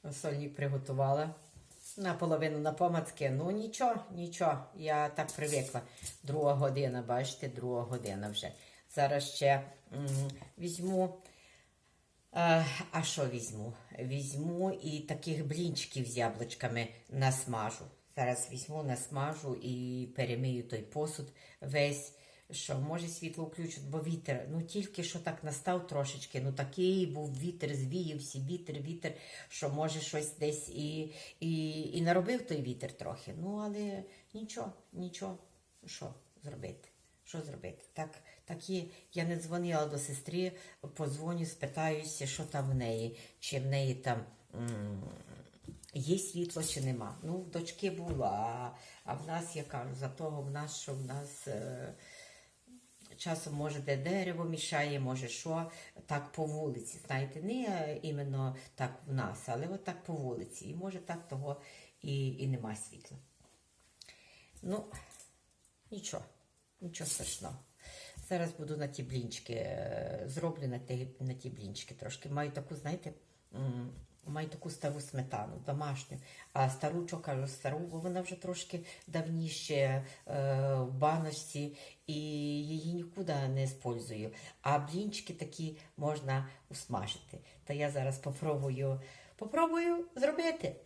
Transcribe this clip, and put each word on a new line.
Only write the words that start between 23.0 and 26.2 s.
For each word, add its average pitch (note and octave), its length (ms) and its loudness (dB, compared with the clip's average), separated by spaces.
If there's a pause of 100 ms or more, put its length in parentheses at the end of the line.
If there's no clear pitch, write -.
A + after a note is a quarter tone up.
світло E3 360 -4
включать, E3 400 -6
бо C#3+ 140 -2
вітер, D#3 520 0
ну, E3 120 0
тільки F#3 400 -2
що E3 160 -2
так D#3+ 260 -4
настав F3 420 0
трошечки, C#3 540 -2